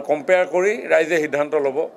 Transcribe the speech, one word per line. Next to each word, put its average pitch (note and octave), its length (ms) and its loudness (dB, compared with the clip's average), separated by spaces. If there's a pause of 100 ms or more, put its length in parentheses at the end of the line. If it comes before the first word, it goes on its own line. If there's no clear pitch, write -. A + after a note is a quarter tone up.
compare F3+ 440 2
কৰি F#3 180 2 (220)
ৰাইজে D#3+ 300 2
সিদ্ধান্ত D3 300 -2 (120)
ল'ব। C3+ 120 -2 (200)